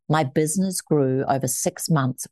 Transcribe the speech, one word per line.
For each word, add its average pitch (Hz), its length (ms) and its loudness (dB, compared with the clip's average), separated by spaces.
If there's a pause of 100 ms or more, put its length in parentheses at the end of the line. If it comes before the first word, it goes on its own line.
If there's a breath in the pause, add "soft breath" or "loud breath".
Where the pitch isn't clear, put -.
my 156 160 4
business 165 560 0
grew 135 480 0
over 135 200 0
six - 420 -4
months, 131 420 0